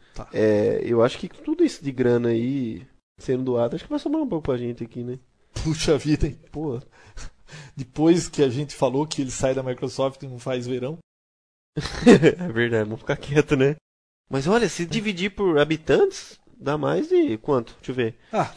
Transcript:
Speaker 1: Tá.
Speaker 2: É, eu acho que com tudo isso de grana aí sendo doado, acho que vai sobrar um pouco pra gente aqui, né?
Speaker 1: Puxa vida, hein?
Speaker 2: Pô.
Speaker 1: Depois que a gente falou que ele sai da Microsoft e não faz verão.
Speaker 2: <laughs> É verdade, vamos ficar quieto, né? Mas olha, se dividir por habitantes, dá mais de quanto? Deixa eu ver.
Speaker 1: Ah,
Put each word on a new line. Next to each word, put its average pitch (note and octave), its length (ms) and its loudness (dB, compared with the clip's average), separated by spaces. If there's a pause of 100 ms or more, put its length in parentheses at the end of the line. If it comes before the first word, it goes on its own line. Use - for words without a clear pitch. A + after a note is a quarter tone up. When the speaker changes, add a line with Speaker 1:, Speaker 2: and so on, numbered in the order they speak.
(140)
Speaker 1:
Tá. - 180 -12
Speaker 2:
É, G#2 500 2
eu A#2 200 2
acho B2+ 160 2
que F#3 100 -10
com - 140 -18
tudo E4 220 2
isso - 200 -2
de C#3 80 -4
grana A#2+ 380 2
aí A#2+ 560 -2 (320)
sendo C3 260 -2
doado, A#2+ 320 0
acho - 80 -10
que - 60 -12
vai D4 80 -4
sobrar D#4 240 -2
um C#4 60 -4
pouco E3 180 -6
pra C3+ 100 0
gente A#2+ 260 -6
aqui, A#2+ 200 -10
né? B2 160 -8 (440)
Speaker 1:
Puxa D#3 360 0
vida, D3+ 280 0
hein? C#3 120 -6 (120)
Speaker 2:
Pô. D3 300 -8 (960)
Speaker 1:
Depois D#3 520 2
que - 140 0
a C3+ 60 4
gente C3+ 260 -4
falou C3+ 320 0
que D3+ 160 -6
ele C3 80 -6
sai C3 240 -2
da C3 80 -4
Microsoft C3 600 -4
e C#3+ 40 -14
não B2 120 -14
faz B2+ 280 -6
verão. B2+ 320 -6 (800)
Speaker 2:
<laughs> D#3 40 -6 (260)
É F3 460 8
verdade, A2+ 320 2
vamos G#2+ 160 -8
ficar C#3+ 160 -4
quieto, C#3+ 400 2
né? C#3 200 2 (540)
Mas C3+ 160 -2
olha, G#3+ 220 2
se F3 180 -6
dividir G3+ 480 -4
por F3+ 240 0
habitantes, D#3 800 0 (200)
dá D3 200 -4
mais D#3 300 -2
de F4 300 2
quanto? B2+ 400 -2
Deixa - 120 -14
eu B2+ 40 -6
ver. A#2+ 200 -2 (180)
Speaker 1:
Ah, G3+ 240 -2